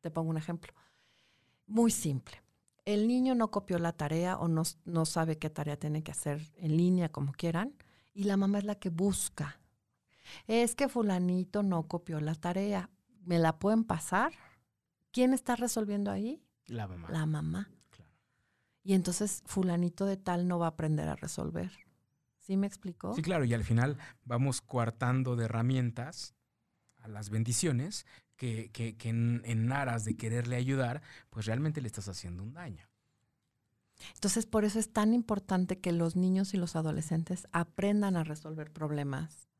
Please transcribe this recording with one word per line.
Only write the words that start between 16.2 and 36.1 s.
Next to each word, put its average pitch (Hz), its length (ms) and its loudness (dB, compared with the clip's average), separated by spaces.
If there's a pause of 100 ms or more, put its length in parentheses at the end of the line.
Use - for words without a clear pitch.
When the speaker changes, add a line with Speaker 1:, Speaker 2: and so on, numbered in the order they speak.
Speaker 2:
La 113 200 -6
mamá. 92 220 -10
Speaker 1:
La 160 160 0
mamá. 156 440 -2 (220)
Speaker 2:
Claro. - 200 -20 (720)
Speaker 1:
Y 190 120 2
entonces 180 500 0
fulanito 175 600 0
de 196 120 0
tal 180 320 0
no 175 100 0
va 170 60 2
a 165 60 2
aprender 156 360 0
a 151 80 -2
resolver. 165 560 -6 (640)
¿Sí 190 200 -2
me 202 100 2
explicó? 190 480 -8
Speaker 2:
Sí, 165 60 -2
claro, 160 240 2
y 117 80 4
al 113 100 0
final 120 340 2 (280)
vamos 127 340 0
coartando 123 800 0
de 113 80 0
herramientas 120 880 -2 (600)
a 110 100 -20
las 104 220 -10
bendiciones 120 760 0 (300)
que, 113 360 -6
que, 117 260 -6
que 113 120 -6
en, 117 360 2
en 117 260 2
aras 127 340 -2
de 110 120 0
quererle 120 380 -2
ayudar, 131 460 0 (280)
pues 107 160 -8
realmente 151 360 -2
le 120 60 -6
estás 101 220 -10
haciendo 90 340 -10
un 117 100 -10
daño. 147 360 -14 (1300)
Speaker 1:
Entonces, 220 300 -2
por 214 200 2
eso 214 140 0
es 220 120 -2
tan 214 220 4
importante 190 680 0
que 180 120 -2
los 170 240 2